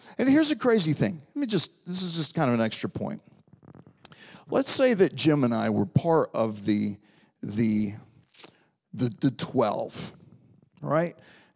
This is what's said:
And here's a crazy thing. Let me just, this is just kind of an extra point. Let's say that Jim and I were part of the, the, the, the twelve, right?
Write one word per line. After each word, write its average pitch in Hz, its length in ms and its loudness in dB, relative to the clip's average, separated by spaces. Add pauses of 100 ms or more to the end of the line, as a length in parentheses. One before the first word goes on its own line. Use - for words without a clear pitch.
(180)
And 254 120 0
here's 302 200 4
a 302 60 -2
crazy 214 380 2
thing. 123 280 -2 (140)
Let 285 60 -4
me 285 40 -2
just, 214 260 -2 (140)
this 185 160 -8
is 175 140 -6
just 160 180 -6
kind 151 160 0
of 120 80 2
an 113 40 2
extra 107 280 -4
point. - 320 -8 (1300)
Let's - 220 0
say 254 220 4
that 180 200 4
Jim 147 300 2
and 117 100 2
I 110 160 0
were 104 160 0
part 165 480 2
of 107 320 -2
the, 104 300 0 (480)
the, 107 520 0 (1000)
the, 120 260 -4
the 135 120 2
twelve, - 840 -4 (680)
right? 156 360 -2 (380)